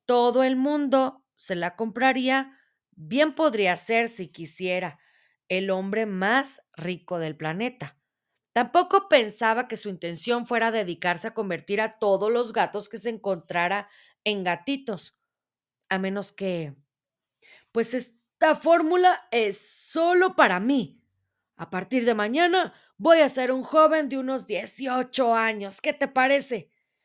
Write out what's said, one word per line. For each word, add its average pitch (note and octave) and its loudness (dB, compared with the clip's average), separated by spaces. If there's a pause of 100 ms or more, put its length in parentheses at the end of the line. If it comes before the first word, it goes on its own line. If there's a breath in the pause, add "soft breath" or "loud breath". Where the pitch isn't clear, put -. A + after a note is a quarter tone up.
todo B3 4
el C4 2
mundo C4+ 0 (100)
se - -8
la F3 -6
compraría, C4 -2 (340 soft breath)
bien B3 -2
podría G#3 2
ser A3+ 0
si F#3 -12
quisiera, F3+ -8 (480 soft breath)
el G3 -2
hombre G3 -2
más G#3+ -2 (120)
rico F3 -8
del D#3 -6
planeta. F#3 -8 (540)
Tampoco F4+ 2
pensaba A#3 0
que G#3+ -8
su - -8
intención F#3+ -4
fuera A3+ 0
dedicarse F3 -4
a A3+ -10
convertir G3+ -4
a A3 -4
todos G3+ 2
los A#3+ -2
gatos G3+ -2
que A3+ -12
se A3+ -6
encontrara F#3 -4 (380 soft breath)
en G#3 -2
gatitos, A3+ -6 (720)
a F#3+ -2
menos F#3+ -6
que, E3+ -6 (960 soft breath)
"Pues A3+ -2
esta - 0
fórmula F4 4 (100)
es G#3+ 0
solo F4+ 0
para G3 6
mí. A#3+ -2 (540)
A E3+ -12
partir F#3+ -2
de A#3 4
mañana D#4+ 0 (240 soft breath)
voy E4 6
a C#4+ 6
ser B3+ -2
un C4 -4
joven D#4 4
de C4+ -4
unos C4 -4
dieciocho B3 -2
años, G#3+ -2
¿qué D4+ -2
te C#4 -2
parece? C4 0 (360)